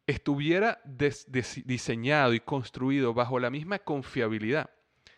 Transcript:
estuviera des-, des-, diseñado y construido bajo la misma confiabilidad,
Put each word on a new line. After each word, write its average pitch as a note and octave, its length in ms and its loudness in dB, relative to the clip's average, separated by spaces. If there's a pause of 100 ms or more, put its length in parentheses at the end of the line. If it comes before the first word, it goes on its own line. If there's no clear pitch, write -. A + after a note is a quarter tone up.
estuviera D3+ 800 0
des-, C3+ 460 -2
des-, B2+ 360 -4
diseñado B2+ 640 2
y A#2 80 2
construido C3 720 0
bajo B2 280 0
la B2 100 0
misma D#3+ 300 -6
confiabilidad, B2 880 -2 (480)